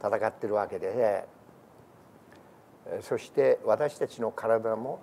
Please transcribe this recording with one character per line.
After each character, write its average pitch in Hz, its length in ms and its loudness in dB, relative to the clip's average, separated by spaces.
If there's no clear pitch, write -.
戦 104 240 0
っ 110 60 0
て - 160 -6
る 104 60 -2
わ 104 160 2
け 95 100 -8
で 92 140 -4
ね。 110 320 0
え、 - 160 -6
そ - 160 -2
し - 120 -16
て、 131 360 4
私 127 340 2
た 139 80 0
ち - 140 -12
の 110 100 0
体 113 460 0
も 135 260 -8